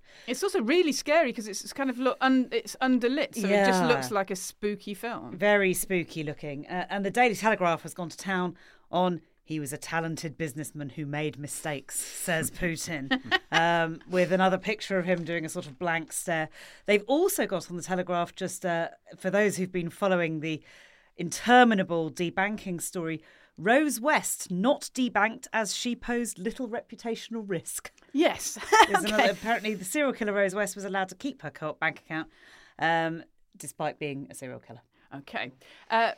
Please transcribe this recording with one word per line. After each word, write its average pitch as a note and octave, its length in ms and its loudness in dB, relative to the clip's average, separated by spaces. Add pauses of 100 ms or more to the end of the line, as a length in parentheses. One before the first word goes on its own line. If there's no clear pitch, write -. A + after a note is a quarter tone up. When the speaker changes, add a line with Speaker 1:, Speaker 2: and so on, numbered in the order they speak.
(260)
Speaker 1:
It's B3+ 160 -4
also F#4+ 180 0
really D4+ 320 2
scary D4 400 2
'cause G#3+ 160 -8
it's, F#3+ 140 -8
it's - 100 -12
kind C4+ 160 -2
of A#3+ 100 -4
look B3+ 220 0
un-, C4 320 4
it's - 300 -4
underlit, B3+ 520 2
so G#3 120 -2
it G3+ 180 6
just F#3+ 160 6
Speaker 2:
Yeah. F3 60 4
Speaker 1:
looks - 240 2
like G3 200 0
a F#3+ 60 -4
spooky G#3 560 -6
film. G3+ 460 -10
Speaker 2:
Very G3+ 340 6
spooky F3 500 -2
looking. D3 440 -8
Uh, F3+ 240 -4
and G3+ 120 -4
the G3 80 0
Daily A#3+ 240 4
Telegraph F#3 460 2
has - 140 -12
gone E3+ 160 -8
to - 80 -16
town F3+ 360 -2 (380)
on, F3 300 2 (200)
"He D#3 160 -6
was C#3+ 140 -6
a D3 60 -8
talented E3 580 -4
businessman D3 540 -8
who D#3 160 -8
made D3 320 -4
mistakes," C#3+ 600 -8
says D#3+ 520 -4
Putin, E3 720 -4 (180)
Speaker 1:
<laughs> - 120 -12
Speaker 2:
um, E3 540 2
with F3+ 260 2
another F#3 260 4
picture G3 400 -2
of F3 80 -2
him F3 180 0
doing E3 220 -4
a - 20 -6
sort F3 160 -8
of C#3 140 -16
blank E3 340 -2
stare. D#3+ 380 -4 (340)
They've G#3 220 4
also D#4 400 2
got F3+ 240 -4
on F3 80 -6
the D#3+ 40 -8
Telegraph, F3+ 520 -2
just, F#3 320 -6
uh, E3+ 220 -2 (280)
for F#3+ 140 -4
those G3+ 260 4
who've F#3 160 -2
been F3 160 -4
following E3+ 520 0
the D#3 220 -6 (580)
interminable F#3+ 920 6
debanking F#3 680 -4
story, D#3+ 400 -6 (360)
"Rose A#3+ 440 4
West B3+ 520 0
not A3 300 2 (120)
debanked A3 580 0
as G#3+ 220 -2
she A#3+ 220 -4
posed A#3+ 420 -4
little A3+ 300 -6
reputational A3+ 760 -8
risk." - 460 -8 (220)
Speaker 1:
Yes. - 440 2 (160)
<laughs> A4 160 10
Speaker 2:
There's E4 160 2
Speaker 1:
Okay. G#3+ 100 -2
Speaker 2:
another, G#3+ 180 6
apparently G#3+ 420 -2
the F#3+ 100 -10
serial C4 280 0
killer G#3 200 -2
Rose G3 220 2
West G3+ 220 -2
was G3+ 80 -10
allowed F#3+ 240 -2
to - 80 -16
keep C4+ 260 -10
her D3+ 80 -8
co-op D#3 300 -8
bank D#3+ 180 -2
account, D#3+ 320 -8 (480)
um, E3 460 0 (320)
despite D3+ 420 -6
being C#3 320 -6
a F#2 40 -18
serial B2+ 260 -12
killer. A2+ 200 -20 (320)
Speaker 1:
Okay. B2+ 380 -8 (400)
Uh, A3+ 280 2